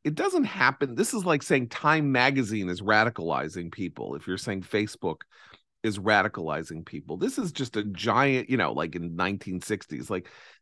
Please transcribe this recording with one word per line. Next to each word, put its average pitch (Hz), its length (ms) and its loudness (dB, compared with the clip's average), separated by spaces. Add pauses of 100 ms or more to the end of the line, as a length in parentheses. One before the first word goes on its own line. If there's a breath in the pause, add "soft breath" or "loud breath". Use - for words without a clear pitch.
It 151 120 -2
doesn't 359 300 2
happen. 139 500 2
This 190 200 0
is 208 100 -2
like 160 180 2
saying 131 260 2
Time 151 420 2
Magazine 123 600 2
is 90 100 -4
radicalizing 87 880 2
people. 71 460 -8
If - 100 -10
you're 92 120 -2
saying 98 240 -4
Facebook 101 580 -4 (640 soft breath)
is 104 140 0
radicalizing 85 880 2
people, - 340 -10
this 247 200 -2
is 190 140 -2
just 127 240 -6
a 104 80 -2
giant, 113 640 2
you 131 60 2
know, 82 160 2
like 80 240 -4
in 85 180 -6
nineteen 92 460 -2
sixties, 98 500 -6
like, 92 180 -4 (340 soft breath)